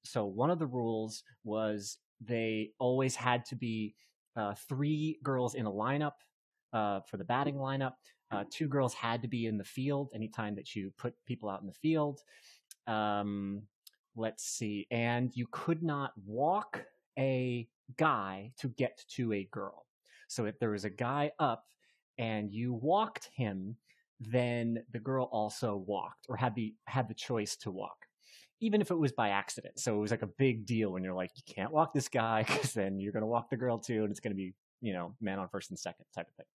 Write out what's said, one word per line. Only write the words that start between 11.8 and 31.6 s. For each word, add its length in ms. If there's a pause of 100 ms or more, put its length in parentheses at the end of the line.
Um, 760 (520)
let's 300
see. 440
And 460
you 160
could 320
not 300 (120)
walk 600 (340)
a 480 (300)
guy 640
to 100
get 340 (120)
to 180
a 180
girl. 340 (440)
So 160
if 140
there 120
was 140
a 40
guy 500
up 260 (520)
and 360
you 200
walked 520 (100)
him, 400 (460)
then 600 (100)
the 80
girl 320
also 440
walked 540
or 80
had 180
the, 180 (120)
had 240
the 40
choice 440
to 140
walk, 340 (560)
even 180
if 120
it 60
was 140
by 180
accident. 500
So 180
it 20
was, 120
like, 100
a 60
big 380
deal 280
when 100
you're 120
like, 200
"You 80 (100)
can't 200